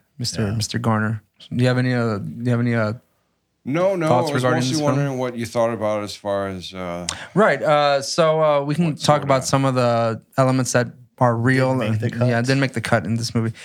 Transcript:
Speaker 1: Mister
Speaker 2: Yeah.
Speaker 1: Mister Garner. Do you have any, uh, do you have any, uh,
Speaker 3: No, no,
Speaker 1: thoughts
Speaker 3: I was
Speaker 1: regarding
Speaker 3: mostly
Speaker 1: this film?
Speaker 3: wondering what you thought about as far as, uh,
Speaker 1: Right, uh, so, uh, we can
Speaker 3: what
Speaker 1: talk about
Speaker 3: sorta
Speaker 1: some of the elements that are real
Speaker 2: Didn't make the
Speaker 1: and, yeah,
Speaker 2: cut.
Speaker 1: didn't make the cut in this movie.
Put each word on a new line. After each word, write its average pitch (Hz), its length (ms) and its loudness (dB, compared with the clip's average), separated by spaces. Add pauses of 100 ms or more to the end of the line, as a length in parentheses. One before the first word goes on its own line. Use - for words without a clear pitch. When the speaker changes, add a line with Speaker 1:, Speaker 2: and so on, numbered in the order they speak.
(180)
Speaker 1:
Mister 117 280 -4
Speaker 2:
Yeah. 101 80 -2
Speaker 1:
Mister 110 240 -4
Garner. 110 440 -2 (320)
Do 123 80 0
you 127 60 4
have 127 100 2
any, 127 160 0
uh, 113 240 -2
do 113 260 -8
you 123 60 0
have 120 100 0
any, 120 140 0
uh, 110 200 -2 (680)
Speaker 3:
No, 180 320 0
no, 160 120 0
Speaker 1:
thoughts 156 220 2
Speaker 3:
I 143 40 -2
was 131 80 0
Speaker 1:
regarding 123 160 2
Speaker 3:
mostly 127 140 -2
Speaker 1:
this 156 80 0
film? 139 160 0
Speaker 3:
wondering 139 220 -2
what 123 180 -4
you 117 100 -4
thought 117 260 0
about 107 300 -2
as 98 120 -8
far 101 340 -2
as, 92 240 -10
uh, 87 340 -8 (280)
Speaker 1:
Right, 175 280 2
uh, 143 400 2
so, 160 400 2
uh, 147 220 4
we 147 100 -2
can 170 120 0
Speaker 3:
what 143 140 -4
Speaker 1:
talk 147 220 4
about 135 220 2
Speaker 3:
sorta - 40 -8
Speaker 1:
some 135 160 2
of 135 100 2
the 117 480 0 (160)
elements 131 340 2
that 120 160 2 (300)
are 120 180 4
real 131 420 2
Speaker 2:
Didn't 113 120 -2
make 110 100 0
the 117 60 -2 (140)
Speaker 1:
and, 123 100 4
yeah, 117 80 2
Speaker 2:
cut. 120 80 -2
Speaker 1:
didn't 135 140 2
make 131 120 0
the 113 80 -6
cut 110 240 0
in 110 120 -2
this 117 180 -6
movie. 113 180 0 (120)